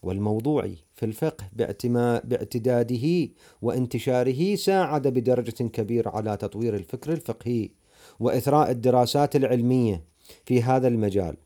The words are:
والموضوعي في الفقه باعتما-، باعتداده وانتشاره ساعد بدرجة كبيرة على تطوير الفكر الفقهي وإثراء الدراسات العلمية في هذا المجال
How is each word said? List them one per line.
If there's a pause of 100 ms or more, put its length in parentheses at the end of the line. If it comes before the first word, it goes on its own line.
والموضوعي (160)
في
الفقه (100)
باعتما-،
باعتداده (320)
وانتشاره
ساعد
بدرجة
كبيرة
على
تطوير
الفكر
الفقهي (500)
وإثراء
الدراسات
العلمية (420)
في
هذا
المجال